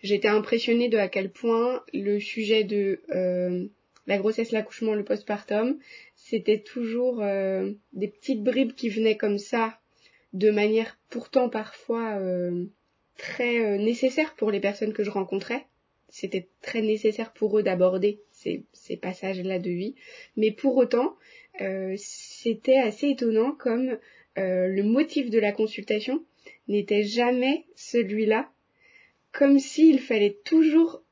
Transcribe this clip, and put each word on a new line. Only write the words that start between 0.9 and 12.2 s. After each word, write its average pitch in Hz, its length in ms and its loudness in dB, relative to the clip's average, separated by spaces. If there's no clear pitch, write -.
à 202 100 2
quel 190 220 -4
point 233 520 0
le 208 260 0
sujet 214 460 0
de, 196 340 -2
euh, 180 500 -2
la 202 100 0
grossesse, 220 340 -2
l'accouchement, 220 440 -4
le 208 100 -4
postpartum, 208 720 -4
c'était 214 440 -2
toujours, 240 640 -4
euh, 196 500 -2
des 196 160 -6
petites 226 340 -6
bribes 240 300 0
qui 233 160 -6
venaient 220 280 0
comme 208 200 -2
ça, 226 400 -4
de 202 180 4
manière 214 480 0
pourtant 247 380 0
parfois, 226 720 -6
euh, 180 460 -2